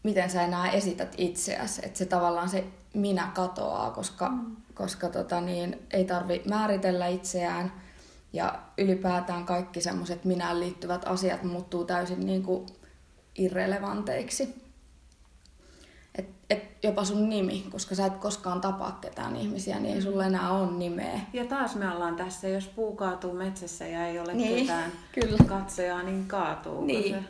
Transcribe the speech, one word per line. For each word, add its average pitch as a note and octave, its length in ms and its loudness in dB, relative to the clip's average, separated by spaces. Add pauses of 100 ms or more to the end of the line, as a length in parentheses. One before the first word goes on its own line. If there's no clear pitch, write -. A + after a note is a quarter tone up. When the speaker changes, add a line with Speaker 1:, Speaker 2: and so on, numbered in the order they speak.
Speaker 1:
miten F#3+ 280 4
sä F3+ 120 4
enää F3 280 2
esität G3 480 0
itseäsi, F3+ 680 0
että F#3+ 140 -8
se F#3 80 0
tavallaan F3 420 2
se F#3 160 0 (300)
minä F#3+ 400 2
katoaa, F3+ 560 0
koska, - 380 -4
Speaker 2:
Mm. A#3 280 -4 (180)
Speaker 1:
koska F#3+ 340 -2
tota - 320 0
niin, F3 380 -2 (120)
ei F#3+ 140 4
tarvi F3+ 440 0
määritellä F#3+ 580 2
itseään F3+ 680 0 (600)
ja E3 260 0 (200)
ylipäätään F3+ 680 2
kaikki F3+ 340 -2
semmoset F3 440 -2
minään F3 360 2
liittyvät F3+ 480 -2
asiat F#3 340 0
muuttuu F3 420 -2
täysin F3+ 420 0
niinku F#3 400 0 (720)
irrelevanteiksi. G3 1300 0 (1500)
Et, F#3+ 140 -6 (220)
et G#3+ 120 2 (200)
jopa G3+ 220 2
sun G#3 240 2
nimi, F#3+ 420 0
koska - 240 -6
sä G3 120 2
et F#3+ 100 0
koskaan F#3 440 -2
tapaa F#3+ 400 -2
ketään - 360 -6
ihmisiä, G3 420 -2
niin - 160 0
ei G3 60 2
Speaker 2:
Mm. F#3+ 40 0
Speaker 1:
sulla G3 220 2
enää F#3 260 2
oo F#3+ 180 2
nimeä. F3 500 -2 (120)
Speaker 2:
Ja B3 120 -2
taas B3+ 320 0
me G3 140 0
ollaan E3+ 260 -2
tässä, F#3 320 -4
jos F#3+ 180 0
puu G#3+ 300 -4
kaatuu F3+ 380 -2
metsässä F#3 520 -6
ja E3 200 -2
ei E3+ 120 -4
ole E3+ 160 -4
Speaker 1:
Niin, A#3 260 2
Speaker 2:
ketään E3+ 320 0 (200)
Speaker 1:
kyllä. A3 240 2 (120)
Speaker 2:
katsojaa, F3+ 540 -2
niin F#3+ 260 -2
kaatuuko D#3+ 580 -2
Speaker 1:
Niin. G#3 280 2
Speaker 2:
se? G3 160 -2